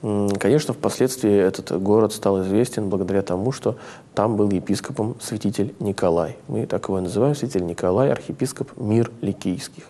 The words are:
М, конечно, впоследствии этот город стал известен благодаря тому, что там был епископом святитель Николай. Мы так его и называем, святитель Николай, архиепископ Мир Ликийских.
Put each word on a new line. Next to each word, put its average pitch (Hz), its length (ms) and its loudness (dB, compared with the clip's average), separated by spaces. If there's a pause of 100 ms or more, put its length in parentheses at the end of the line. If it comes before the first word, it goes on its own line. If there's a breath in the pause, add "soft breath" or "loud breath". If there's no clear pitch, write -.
М, 101 260 2 (100)
конечно, 127 360 2
впоследствии 110 580 2
этот 95 380 2 (100)
город 104 320 4
стал 98 300 0
известен 104 440 0
благодаря 95 360 0
тому, 95 280 -2
что - 240 -2 (380 loud breath)
там 107 220 2
был 101 160 4
епископом 101 680 -2
святитель 107 600 -2
Николай. 90 560 0 (120)
Мы - 200 -4
так - 200 -4
его 95 120 -2
и - 20 -4
называем, 101 320 0
святитель 110 320 -4
Николай, 92 460 0
архиепископ - 680 -6
Мир 113 320 2 (120)
Ликийских. - 680 -6